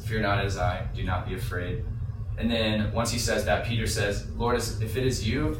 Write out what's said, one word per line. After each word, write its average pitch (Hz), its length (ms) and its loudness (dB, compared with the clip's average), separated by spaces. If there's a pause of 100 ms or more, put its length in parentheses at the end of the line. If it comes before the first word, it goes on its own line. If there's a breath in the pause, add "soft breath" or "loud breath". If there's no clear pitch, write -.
"Fear 110 160 0
not, 101 180 4
it 98 60 0
is 92 120 0
I, 90 280 0 (100)
do - 80 -4
not 92 240 0
be - 60 -4
afraid." - 500 -4 (540)
And 117 120 0
then 107 440 2
once 113 180 2
he 123 80 0
says 107 260 2
that, 101 200 2
Peter 113 200 0
says, 101 420 0 (100)
"Lord, 120 200 2
if 110 400 -2
it 131 80 2
is 110 220 2
you, 151 320 0